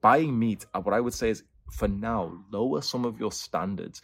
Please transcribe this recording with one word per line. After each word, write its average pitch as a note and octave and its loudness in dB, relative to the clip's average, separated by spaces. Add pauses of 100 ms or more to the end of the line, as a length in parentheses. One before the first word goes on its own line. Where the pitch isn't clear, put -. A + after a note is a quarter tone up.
buying C3+ 6
meat, A2+ 0
uh, G2 -2
what G2 0
I A2+ 4
would A#2+ -2
say A2+ 0
is, G#2+ -2 (300)
for G#2+ -2
now, G2 -4
lower C3 0
some B2+ -4
of A#2 -4
your A#2 -4
standards, - -6